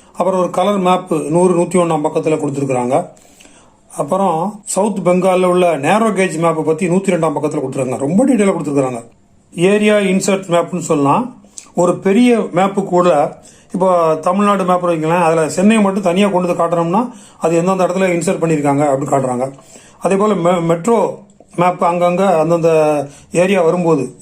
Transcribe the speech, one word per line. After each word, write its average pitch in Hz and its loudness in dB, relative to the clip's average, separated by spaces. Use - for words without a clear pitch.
அப்புறம் 185 -2
ஒரு 175 0
கலர் 202 0
மேப் 180 -2
நூறு, 175 2
நூத்தி 175 -2
ஒண்ணாம் 165 2
பக்கத்துல 151 0
கொடுத்துருக்குறாங்க. 135 -2
அப்புறம் 180 -2
சவுத் 185 -2
பெங்கால்ல 185 2
உள்ள 180 2
நேரோ 175 0
கேஜ் 185 0
மேப்பை 160 0
பத்தி 156 -2
நூத்தி 190 0
ரெண்டாம் 160 0
பக்கத்துல 151 -4
கொடுத்துருக்காங்க. 131 -4
ரொம்ப 180 0
டீட்டெயிலா 202 2
கொடுத்துருக்குறாங்க. 135 -2
ஏரியா 208 2
இன்சர்ட் 190 0
மேப்னு 170 -2
சொல்லலாம். 151 -2
ஒரு 175 0
பெரிய 233 2
மேப்பு 190 -2
கூட, 175 2
இப்போ 175 2
தமிழ்நாடு 196 0
மேப் 180 0
வைங்களேன், 165 0
அதுல 160 0
சென்னையை 208 2
மட்டும் 190 -2
தனியா 185 2
கொண்டு 180 -2
வந்து 170 0
காட்டுறோம்னா, 170 -2
அது 165 0
எந்தெந்த 185 0
இடத்துல 175 0
இன்சர்ட் 175 -2
பண்ணியிருக்காங்க 143 0
அப்படின்னு 143 0
காட்டுறாங்க. 123 -2
அதே 180 0
போல 208 2
மெ-, 175 0
மெட்ரோ 175 0
மேப் 180 0
அங்கங்க 175 2
அந்தந்த 160 2
ஏரியா 185 2
வரும்போது, 160 0